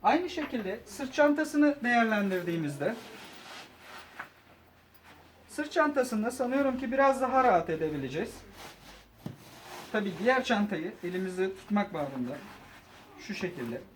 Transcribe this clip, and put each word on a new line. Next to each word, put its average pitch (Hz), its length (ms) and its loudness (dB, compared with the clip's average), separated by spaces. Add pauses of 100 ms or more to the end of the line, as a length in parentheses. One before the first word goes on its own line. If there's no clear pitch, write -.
Aynı 311 280 4
şekilde 233 560 -4
sırt - 280 -8
çantasını 294 720 4
değerlendirdiğimizde 185 1080 2 (2500)
sırt 294 240 -6
çantasında 254 580 2
sanıyorum 262 480 0
ki 254 140 -4
biraz 269 280 4
daha 262 240 4
rahat 180 260 4
edebileceğiz. 156 640 -4 (1600)
Tabii 202 200 -2 (100)
diğer 254 220 4
çantayı 202 480 0 (120)
elimizde 185 500 -2
tutmak 208 400 -2
babında 135 380 -4 (880)
şu 202 140 -10
şekilde. 120 460 -8 (160)